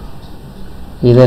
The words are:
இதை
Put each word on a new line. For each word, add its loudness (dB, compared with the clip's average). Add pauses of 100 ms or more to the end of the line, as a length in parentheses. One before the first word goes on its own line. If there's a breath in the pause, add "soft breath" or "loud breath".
(1120)
இதை 8